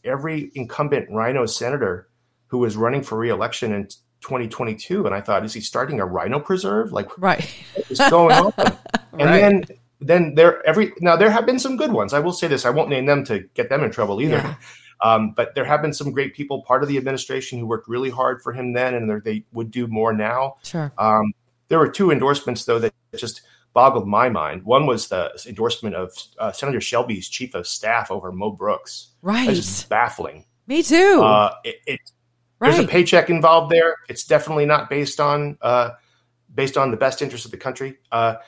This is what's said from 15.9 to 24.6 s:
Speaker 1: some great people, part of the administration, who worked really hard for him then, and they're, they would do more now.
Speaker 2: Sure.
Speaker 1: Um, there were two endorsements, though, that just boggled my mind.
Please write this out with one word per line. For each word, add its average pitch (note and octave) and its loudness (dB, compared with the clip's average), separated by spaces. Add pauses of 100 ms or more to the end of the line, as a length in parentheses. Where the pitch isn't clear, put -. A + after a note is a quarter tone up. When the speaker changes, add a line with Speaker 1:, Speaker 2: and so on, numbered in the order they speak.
Speaker 1:
some C#3+ -6
great C3+ -4
people, C#3 -8
part C3 0
of C#3+ -2
the C#3 -2
administration, C3 -6
who A#2 -8
worked A2 -6
really B2 -4
hard B2+ -4
for B2 -10
him B2 -6
then, B2+ -2
and A2+ -4
they're, G#2+ -4
they G#2+ -6
would A2+ -8
do A#2+ -6
more A2 0
now. A#2 -2
Speaker 2:
Sure. D3+ -6
Speaker 1:
Um, G#2+ 2 (380)
there D#3+ 4
were D3 4
two F#3+ 2
endorsements, C3 0
though, A#2 2
that A2+ -2 (220)
just - -10 (320)
boggled B2 4
my G#2+ 2
mind. E2+ -4